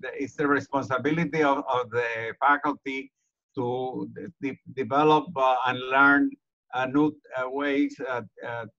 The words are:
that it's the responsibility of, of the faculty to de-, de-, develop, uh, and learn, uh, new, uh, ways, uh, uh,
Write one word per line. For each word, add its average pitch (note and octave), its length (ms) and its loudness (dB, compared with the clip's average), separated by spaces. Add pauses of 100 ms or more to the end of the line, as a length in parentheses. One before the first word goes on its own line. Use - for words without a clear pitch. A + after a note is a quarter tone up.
that B2+ 160 -10
it's C3+ 180 -8
the D3 120 0
responsibility C#3+ 960 0
of, C#3 160 4 (100)
of B2 200 -2
the A#2 500 -4
faculty C#3 720 -2 (440)
to B2 600 -4
de-, - 160 -12 (100)
de-, C#3 180 -6 (140)
develop, C#3+ 520 2 (100)
uh, C3 200 4 (120)
and B2+ 120 -2
learn, C#3 500 4 (440)
uh, B2+ 140 -2
new, D3+ 280 2 (220)
uh, B2+ 120 -2
ways, C#3+ 460 0 (140)
uh, A#2+ 120 -4 (240)
uh, A#2 200 -8 (140)